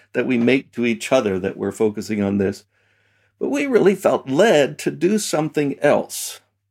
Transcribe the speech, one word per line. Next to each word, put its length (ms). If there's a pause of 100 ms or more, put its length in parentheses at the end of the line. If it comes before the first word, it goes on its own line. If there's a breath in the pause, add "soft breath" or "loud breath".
(120)
that 140
we 120
make 340
to 140
each 240
other, 280
that 180
we're 160
focusing 500
on 160
this. 260 (760)
But 100
we 180
really 280
felt 340
led 520
to 100
do 280
something 640
else, 600 (300)